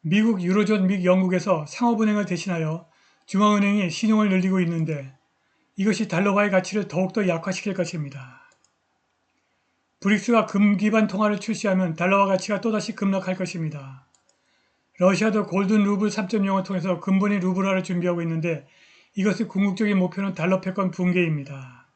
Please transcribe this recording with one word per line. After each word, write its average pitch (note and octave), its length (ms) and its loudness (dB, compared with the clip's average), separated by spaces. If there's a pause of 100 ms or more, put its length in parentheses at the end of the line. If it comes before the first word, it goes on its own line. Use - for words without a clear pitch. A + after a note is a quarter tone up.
미국, G3+ 400 2
유로존 F#3+ 460 2
및 F#3 180 0
영국에서 F3+ 600 2
상업은행을 G#3+ 580 0
대신하여 E3 640 -4 (380)
중앙은행이 G3+ 640 2
신용을 G#3+ 400 2
늘리고 F#3 320 2
있는데 D#3+ 540 -2 (600)
이것이 G3+ 320 0
달러화의 G3 440 2
가치를 F#3 360 0
더욱더 F#3 400 -2
약화시킬 F3+ 460 -4
것입니다. C#3+ 680 -8 (1600)
브릭스가 G#3+ 440 2
금 G3+ 320 2
기반 G#3+ 300 2
통화를 G#2+ 320 -2
출시하면 F#3 560 -2
달러화 F#3+ 300 2
가치가 F#3+ 360 -2
또다시 A3 340 -2
급락할 F#3+ 400 -2
것입니다. D3 720 -8 (920)
러시아도 F#3+ 480 2
골든 G3+ 380 2
루블 G3+ 280 0
삼 G#3 160 -4
점 G3 180 0
영을 F#3+ 180 0
통해서 F3+ 360 -4
근본이 G3 400 2
루블화를 F#3+ 440 0
준비하고 F3 380 -2
있는데 E3 460 -4 (480)
이것의 G3 340 0
궁극적인 G3+ 480 0
목표는 F3+ 360 -2
달러 F#3 280 0
패권 F#3 300 -2
붕괴입니다. D3 1040 -2